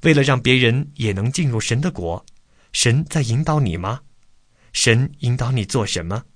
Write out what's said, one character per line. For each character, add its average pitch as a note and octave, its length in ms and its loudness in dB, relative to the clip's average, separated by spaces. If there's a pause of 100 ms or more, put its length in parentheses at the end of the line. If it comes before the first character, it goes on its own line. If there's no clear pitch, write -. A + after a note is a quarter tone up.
为 E3 120 4
了 C#3+ 80 4
让 C3+ 180 2
别 B2+ 160 4
人 B2+ 400 2
也 G#2+ 180 -2
能 G2+ 180 -2
进 D3+ 180 -2
入 A2+ 100 -2
神 A#2 200 -2
的 E3+ 100 0
国， F2 360 -6 (480)
神 B2+ 320 2
在 D3+ 160 -4
引 A#2 200 -2
导 D3+ 200 0
你 F2+ 160 -2
吗？ G2+ 240 -6 (720)
神 B2 480 2
引 B2 160 -2
导 B2+ 160 -2
你 A#2+ 140 -2
做 A#2+ 180 -2
什 F2 220 -6
么？ G2+ 180 -6 (120)